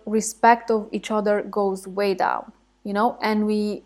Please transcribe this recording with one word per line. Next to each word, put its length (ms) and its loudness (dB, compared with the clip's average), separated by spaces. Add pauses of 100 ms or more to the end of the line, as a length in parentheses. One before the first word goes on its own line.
respect 640 2
of 220 0
each 200 -6
other 320 0
goes 440 -2
way 260 0
down, 380 -2 (320)
you 100 -6
know? 280 2
And 240 0
we, 400 -2